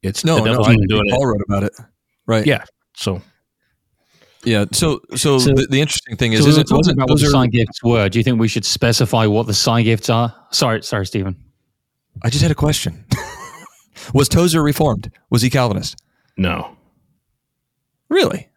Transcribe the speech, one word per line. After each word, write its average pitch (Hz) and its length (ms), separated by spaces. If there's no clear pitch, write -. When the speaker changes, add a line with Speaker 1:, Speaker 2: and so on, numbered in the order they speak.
Speaker 1:
It's 95 220
Speaker 2:
No, 156 140
Speaker 1:
the 110 60
devil's 113 240
Speaker 2:
no, 120 40
I, 113 40
Speaker 1:
been 101 120
doing 104 220
Speaker 2:
Paul 127 120
Speaker 1:
it. 139 40
Speaker 2:
wrote 104 200
about 98 180
it. 104 80
Right. 110 200
Speaker 1:
Yeah. 143 180
So. 92 240
Speaker 2:
Yeah. 107 300
So, 156 280
so 139 240
Speaker 3:
So, 131 140
Speaker 2:
the, 135 180
the 135 120
interesting - 340
thing 117 160
is, 110 80
Speaker 3:
so 143 60
we 147 60
Speaker 2:
is 156 40
Speaker 3:
were 151 60
Speaker 2:
it - 80
wasn't 143 140
Speaker 3:
talking 180 100
about 131 160
what 147 80
the 143 60
Speaker 2:
those 147 40
are 143 40
Speaker 3:
sign 127 180
gifts 113 340
were. 117 240
Do 98 100
you 113 40
think 117 180
we 113 80
should 107 160
specify 117 600
what 107 200
the 107 80
sign 117 300
gifts 110 240
are? 117 260
Sorry, 113 320
sorry, 101 220
Stephen. 95 320
Speaker 2:
I 117 80
just 143 100
had 165 100
a 147 40
question. - 500
<laughs> - 560
Was 139 160
Tozer 170 320
Reformed? 147 500
Was 117 140
he 123 80
Calvinist? 120 520
Speaker 1:
No. - 360
Speaker 2:
Really? 311 480